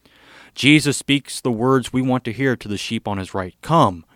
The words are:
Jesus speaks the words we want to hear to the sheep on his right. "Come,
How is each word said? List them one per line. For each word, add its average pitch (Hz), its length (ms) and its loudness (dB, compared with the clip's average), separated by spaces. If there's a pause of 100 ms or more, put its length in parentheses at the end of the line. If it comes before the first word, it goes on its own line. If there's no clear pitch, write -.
(560)
Jesus 143 400 4
speaks - 460 -4
the 127 100 0
words 123 400 0
we 127 100 -2
want 127 220 0
to 117 80 -6
hear 127 240 -2
to - 140 -10
the 101 80 -4
sheep - 280 -6
on 101 120 -4
his 95 160 -8
right. 92 280 -6
"Come, 110 440 2 (100)